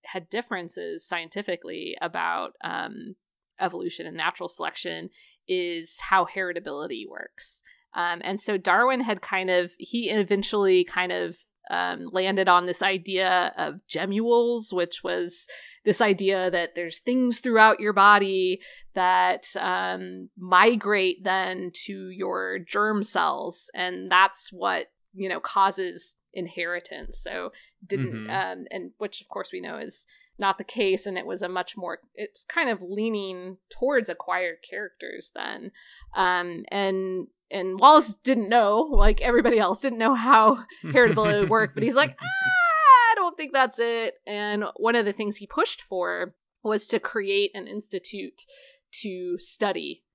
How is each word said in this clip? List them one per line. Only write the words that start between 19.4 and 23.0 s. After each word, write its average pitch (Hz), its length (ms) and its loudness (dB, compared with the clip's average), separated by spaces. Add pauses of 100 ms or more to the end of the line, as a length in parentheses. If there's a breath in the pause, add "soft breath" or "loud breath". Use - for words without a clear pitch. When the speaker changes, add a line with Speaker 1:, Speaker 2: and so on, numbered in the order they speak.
Speaker 1:
um, 185 800 -6
migrate 196 840 4
then 185 480 -4 (140)
to 190 240 -12
your 185 500 -6
germ 208 440 0